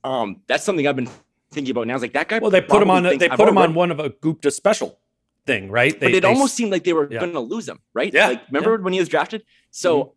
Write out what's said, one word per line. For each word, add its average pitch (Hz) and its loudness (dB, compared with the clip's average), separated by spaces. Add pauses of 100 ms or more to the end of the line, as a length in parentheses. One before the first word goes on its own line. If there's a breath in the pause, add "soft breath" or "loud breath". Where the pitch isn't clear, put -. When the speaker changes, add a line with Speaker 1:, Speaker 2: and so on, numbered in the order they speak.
Speaker 1:
Um, 120 -6
that's 147 -2
something 170 -2
I've 143 0
been 123 -6 (420)
thinking 139 -8
about 117 -4
now. 120 -4
It's 127 -4
like, 120 -10
that 147 -4
guy 220 -2
Speaker 2:
Well, 220 -2
they 185 4
put 202 2
him 202 4
Speaker 1:
probably 185 4
Speaker 2:
on 180 0
a, - 2
Speaker 1:
thinks, 180 2
Speaker 2:
they 170 2
Speaker 1:
"I've - -2
Speaker 2:
put 220 6
him 208 4
on 190 6
Speaker 1:
already" 165 2
Speaker 2:
one 175 0
of 151 -4
a 147 -4
Gupta 151 -2
special - -2 (460)
thing, 98 -2
right? 123 2
They, 139 -2
Speaker 1:
But 123 4
it 185 2
Speaker 2:
they 185 4
Speaker 1:
almost 262 2
Speaker 2:
s- - -8
Speaker 1:
seemed 220 -2
like 175 -2
they 180 2
were 151 0
Speaker 2:
Yeah. 113 -6
Speaker 1:
gonna 175 -4
lose 151 -8
him, 85 -16 (160)
right? 151 -2
Speaker 2:
Yeah, 220 6
Speaker 1:
Like, - -6
remember 147 0
Speaker 2:
yeah. 202 -8
Speaker 1:
when 185 -4
he 185 -2
was 175 0
drafted? 156 -4 (260)
So 165 0
Speaker 2:
Mm-hmm. - -14